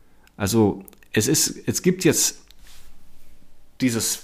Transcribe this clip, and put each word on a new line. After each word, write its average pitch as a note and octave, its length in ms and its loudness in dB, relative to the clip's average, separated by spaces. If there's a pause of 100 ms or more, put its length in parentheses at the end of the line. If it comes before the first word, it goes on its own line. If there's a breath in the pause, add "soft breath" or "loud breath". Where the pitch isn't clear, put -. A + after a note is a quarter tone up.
(360 soft breath)
Also G#2 480 4 (300)
es G#2 140 2
ist, - 280 2 (120)
es - 160 -2
gibt F3+ 200 2
jetzt - 380 2 (1400 soft breath)
dieses A#2 420 0